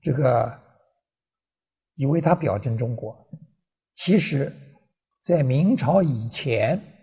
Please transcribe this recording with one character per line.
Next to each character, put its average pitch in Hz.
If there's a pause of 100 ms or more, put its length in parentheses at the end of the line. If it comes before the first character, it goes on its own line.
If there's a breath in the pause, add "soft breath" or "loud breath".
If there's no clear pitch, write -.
这 160
个 123 (1300)
以 139
为 156
它 160
表 151
征 113
中 117
国， - (640)
其 190
实 143 (720)
在 170
明 151
朝 170
以 120
前 117 (220)